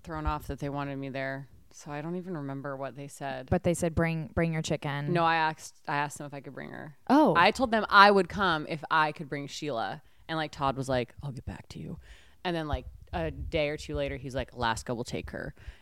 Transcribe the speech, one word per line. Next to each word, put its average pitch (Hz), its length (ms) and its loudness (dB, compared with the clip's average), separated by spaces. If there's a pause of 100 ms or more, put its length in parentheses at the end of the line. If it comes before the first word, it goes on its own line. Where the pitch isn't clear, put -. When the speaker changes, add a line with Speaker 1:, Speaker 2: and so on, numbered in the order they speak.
Speaker 1:
thrown 156 220 -6
off 151 220 -2
that 143 120 -6
they 143 100 -4
wanted 139 280 -4
me 139 120 -8
there. 135 380 -6 (240)
So - 200 -16
I 147 100 -6
don't 170 140 -6
even 180 200 -6
remember 139 400 -6
what 135 220 -8
they 139 100 -12
said. 135 420 -8
Speaker 2:
But 185 140 2
they 175 100 4
said, 165 220 -2
"Bring, 165 380 0
bring 165 180 2
your 160 120 0
chicken." 147 500 -2
Speaker 1:
No, 170 100 4
I 165 120 4
asked, 156 400 0 (120)
I 147 100 0
asked 143 200 -2
them 151 100 -10
if 143 60 -16
I 143 80 -10
could 139 120 -14
bring 147 180 -12
her. 135 260 -14 (120)
Speaker 2:
Oh. 254 280 8
Speaker 1:
I 185 140 8
told 240 200 0
them 220 180 2
I 202 220 12
would 196 160 6
come 170 400 0
if 156 220 -6
I 156 220 4
could 147 180 -10
bring 143 180 -6
Sheila. 131 540 -6 (260)
And, 160 100 -2
like, 151 140 -4
Todd 135 240 0
was 135 140 -4
like, 127 240 -2 (100)
"I'll 143 80 -8
get 120 140 -12
back - 240 -12
to - 100 -14
you." 170 180 -10 (460)
And 175 120 -2
then, 160 120 -4
like, 135 180 -4 (280)
a 165 180 -2
day 147 380 -2
or 151 80 -6
two 151 180 -8
later, 143 220 -4
he's 127 180 -8
like, 127 180 -4
"Alaska 120 420 0
will 117 100 -4
take - 240 -8
her, - 240 -8 (280)